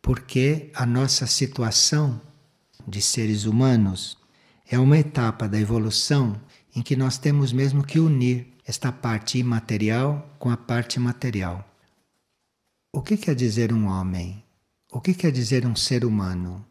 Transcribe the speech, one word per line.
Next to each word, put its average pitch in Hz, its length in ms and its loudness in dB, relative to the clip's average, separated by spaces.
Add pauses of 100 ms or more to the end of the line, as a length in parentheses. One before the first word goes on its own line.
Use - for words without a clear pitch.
porque 139 720 0
a 127 120 -4
nossa 127 420 0
situação 131 920 0 (680)
de 101 140 -6
seres 107 440 0
humanos 113 720 2 (520)
é 123 100 0
uma 139 180 6
etapa 117 500 0
da 104 120 0
evolução 110 800 0 (360)
em 120 60 -4
que 135 140 -2
nós 131 220 0
temos 143 340 2
mesmo 139 320 2
que 160 160 0
unir 123 540 2 (120)
esta 123 260 -6
parte 113 480 -4
imaterial 117 1000 0
com 123 120 -4
a 117 80 0
parte 117 420 -4
material. 101 680 -4 (1300)
O 139 80 -2
que 214 160 0
quer 160 180 0
dizer 117 380 0
um 107 140 2
homem? 92 560 -4 (480)
O 127 100 -8
que 185 120 0
quer 175 180 0
dizer 123 340 0
um 117 100 0
ser 123 300 0
humano? 92 640 -2